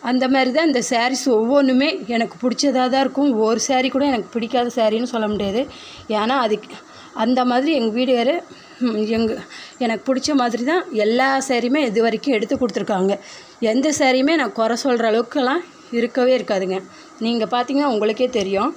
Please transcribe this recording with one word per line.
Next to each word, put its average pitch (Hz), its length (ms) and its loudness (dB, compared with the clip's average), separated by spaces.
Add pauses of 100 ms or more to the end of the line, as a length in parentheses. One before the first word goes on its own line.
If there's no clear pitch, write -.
அந்த 254 260 0
மாதிரி 262 240 2
தான் 311 160 2
இந்த 247 220 2
சாரீஸ் 247 400 0
ஒவ்வொன்றுமே 262 760 2
எனக்கு 233 340 -2
பிடிச்சதா 254 480 0
தான் 262 160 2
இருக்கும். 262 340 0
ஒரு 220 200 2
சாரி 262 300 0
கூட 269 160 0
எனக்கு 247 240 -2
பிடிக்காத 240 460 -2
சாரின்னு 226 400 0
சொல்ல 220 120 -2
முடியாது. 208 400 -2 (420)
ஏன்னா, 220 360 0
அது 214 140 0 (540)
அந்த 247 320 2
மாதிரி 254 280 2
எங்க 226 240 0
வீட்டுக்காரு, 254 360 2 (460)
ம், 220 260 0
எங்க, 226 380 -2 (340)
எனக்கு 233 280 -2
பிடிச்ச 262 280 0
மாதிரி 240 300 0
தான் 330 280 0
எல்லா 254 480 2
சாரியுமே 247 380 0
இது 233 240 0
வரைக்கும் 226 320 0
எடுத்து 220 220 0
கொடுத்துருக்காங்க. 202 580 0 (460)
எந்த 254 320 2
சாரியுமே 277 440 2
நான் 269 160 -2
குறை 226 240 0
சொல்கிற 233 360 0
அளவுக்குலாம் 254 500 0 (300)
இருக்கவே 247 460 2
இருக்காதுங்க. 190 400 -2 (420)
நீங்க 226 260 0
பார்த்தீங்கன்னா 262 480 0
உங்களுக்கே 220 360 0
தெரியும் 208 480 0